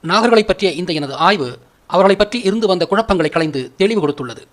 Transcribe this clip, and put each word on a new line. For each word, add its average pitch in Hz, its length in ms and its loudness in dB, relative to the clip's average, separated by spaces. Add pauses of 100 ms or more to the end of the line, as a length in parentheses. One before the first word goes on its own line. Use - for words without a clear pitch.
நாகர்களை 220 400 2
பற்றிய 190 280 0
இந்த 170 220 -6
எனது 147 220 -4
ஆய்வு 160 340 0 (360)
அவர்களை 190 300 2
பற்றி 208 260 -2
இருந்து 214 260 -2
வந்த 175 220 0
குழப்பங்களை 196 400 0
களைந்து 147 480 -2
தெளிவு 208 240 0
கொடுத்துள்ளது. 131 520 -4